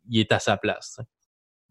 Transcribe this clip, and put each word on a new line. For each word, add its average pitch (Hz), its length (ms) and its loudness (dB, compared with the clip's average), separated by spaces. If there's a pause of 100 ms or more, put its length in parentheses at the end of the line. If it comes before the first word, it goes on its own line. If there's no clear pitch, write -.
il 113 100 2
est 107 120 2
à 104 60 4
sa 104 200 0
place, - 400 -6
tu 120 40 -14
sais. 117 60 -14 (640)